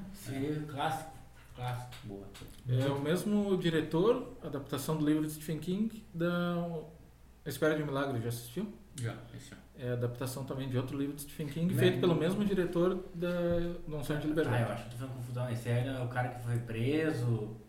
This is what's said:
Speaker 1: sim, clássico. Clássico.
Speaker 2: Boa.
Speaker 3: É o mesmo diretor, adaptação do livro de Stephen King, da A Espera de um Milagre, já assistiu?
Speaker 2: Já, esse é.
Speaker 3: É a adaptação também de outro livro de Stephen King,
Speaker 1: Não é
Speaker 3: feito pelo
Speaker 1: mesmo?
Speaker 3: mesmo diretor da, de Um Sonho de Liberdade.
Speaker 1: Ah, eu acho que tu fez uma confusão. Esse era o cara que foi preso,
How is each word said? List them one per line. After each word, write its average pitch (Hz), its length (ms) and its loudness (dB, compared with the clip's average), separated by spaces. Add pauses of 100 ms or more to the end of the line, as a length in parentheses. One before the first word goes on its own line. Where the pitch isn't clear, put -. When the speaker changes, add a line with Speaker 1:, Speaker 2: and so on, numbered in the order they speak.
(120)
Speaker 1:
sim, 147 560 -4
clássico. 151 480 -2 (380)
Clássico. 123 360 -4 (140)
Speaker 2:
Boa. 98 200 -10 (440)
Speaker 3:
É 127 180 4
o 139 140 2
mesmo 196 560 2
diretor, 165 880 2
adaptação 143 520 -2
do 151 80 2
livro 156 220 4
de 151 60 -4
Stephen - 260 -4
King, 196 460 -2 (100)
da 175 400 0 (920)
A - 40 -6
Espera 156 280 2
de 151 60 0
um 139 40 -2
Milagre, 135 360 0
já 117 60 -2
assistiu? 180 440 -4 (280)
Speaker 2:
Já, 113 140 -2 (220)
esse - 180 -14
é. - 320 -12
Speaker 3:
É 123 40 0
a - 40 2
adaptação 120 500 -2
também 131 240 -4
de 123 100 0
outro 143 180 -2
livro 139 200 0
de - 60 -10
Stephen - 260 -6
King, 165 260 0
Speaker 1:
Não - 60 4
é 123 40 8
Speaker 3:
feito - 160 6
pelo 170 140 6
Speaker 1:
mesmo? 170 260 2
Speaker 3:
mesmo 202 140 2
diretor 180 580 2
da, 175 160 -2 (580)
de 151 80 -6
Um 147 100 -4
Sonho 151 160 0
de 151 80 -2
Liberdade. 147 340 4
Speaker 1:
Ah, 110 60 4
eu 104 40 -2
acho - 120 -4
que - 60 -10
tu - 80 -10
fez 135 120 -6
uma - 60 -8
confusão. 120 340 -4
Esse 113 180 -4
era 123 360 0
o 117 40 -2
cara 123 220 0
que - 140 -8
foi 120 140 0
preso, 123 1000 2 (120)